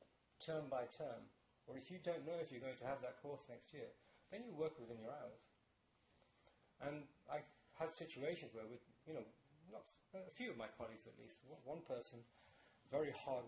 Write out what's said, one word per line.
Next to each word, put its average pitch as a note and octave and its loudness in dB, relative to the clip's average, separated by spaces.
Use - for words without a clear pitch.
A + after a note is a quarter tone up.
term D#3 2
by B2 6
term, A2+ 0
or C3 -4
if C3 -4
you D#3+ -4
don't E3+ 6
know E3+ 4
if D3+ 2
you're B2 -2
going C3 0
to A#2+ 2
have C3+ 4
that B2 0
course C#3+ -2
next - -10
year, C3 -4
then G#3 -2
you F3+ -4
work D#3 6
within A#2 -2
your A2+ -2
hours. C#3+ -6
And C#3+ 2
I've D3 2
had D#3+ 2
situations D#3 0
where, F#2 -4
with, A#2+ -6
you D#3 -4
know, A#2+ 0
not - -8
s-, - -10
a F#3 -6
few A#3+ 0
of C3 -2
my A2 2
colleagues A2+ -4
at A2+ -12
least, A#2 -10
one, C3 -8
one D3+ 0
person, A#2+ 0
very C#3+ 6
hard B2 4